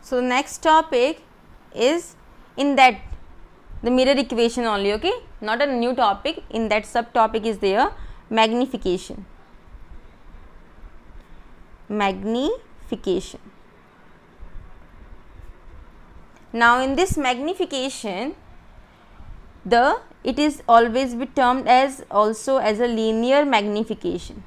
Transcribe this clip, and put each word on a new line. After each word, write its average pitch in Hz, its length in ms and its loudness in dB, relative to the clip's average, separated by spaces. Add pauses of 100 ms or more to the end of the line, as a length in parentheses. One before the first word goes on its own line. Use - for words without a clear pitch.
So 247 200 -2
next 254 420 -2
topic 320 580 4 (540)
is 311 400 0 (420)
in 285 200 2
that 247 220 6 (840)
the 233 80 0
mirror 262 260 4
equation 233 480 0
only, 202 280 0
okay, 330 200 -2 (260)
not 220 220 -2
a 285 40 2
new 247 280 -2
topic. 247 560 -2
In 220 200 -4
that 208 140 0
subtopic 226 640 0
is 214 140 -2
there 214 320 2 (380)
magnification. 220 960 0 (2500)
Magnification. 208 1500 -4 (3000)
Now 233 300 4
in 269 140 0
this 370 200 2
magnification, 269 1200 -4 (1300)
the, 247 380 4 (220)
it 254 160 -2
is 294 280 0
always 240 460 4
be 240 140 -6
termed 262 400 0
as 269 420 4
also 220 480 0
as 214 220 0
a 240 80 2
linear 233 580 2
magnification. 208 1000 -2